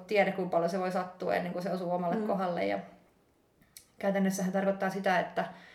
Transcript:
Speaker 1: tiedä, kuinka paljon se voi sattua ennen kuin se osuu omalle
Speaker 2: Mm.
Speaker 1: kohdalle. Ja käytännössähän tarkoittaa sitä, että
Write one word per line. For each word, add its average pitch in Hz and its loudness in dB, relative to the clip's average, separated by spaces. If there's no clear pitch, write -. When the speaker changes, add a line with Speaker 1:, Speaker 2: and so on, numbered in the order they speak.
Speaker 1:
tiedä, 190 6
kuinka 180 -2
paljon 170 4
se 190 0
voi 185 0
sattua 180 -2
ennen 175 -2
kuin 175 -4
se 190 -4
osuu 180 -2
omalle 175 0
Speaker 2:
Mm. 214 -2
Speaker 1:
kohdalle. 190 0
Ja - 0
käytännössähän 190 0
tarkoittaa 196 0
sitä, 190 2
että - -2